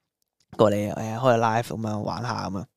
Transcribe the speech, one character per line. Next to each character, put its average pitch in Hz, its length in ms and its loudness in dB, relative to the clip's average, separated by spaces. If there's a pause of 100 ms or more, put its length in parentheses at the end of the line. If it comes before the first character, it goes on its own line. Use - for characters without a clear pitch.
(560)
過 110 120 8
嚟， 104 260 -2
誒， - 0 -
開 113 260 -6
個 123 180 4
live 113 240 2
噉 110 180 -8
樣 107 200 -4
玩 - 220 -6
下 107 260 -6
噉 - 20 -8
樣。 95 140 -6 (120)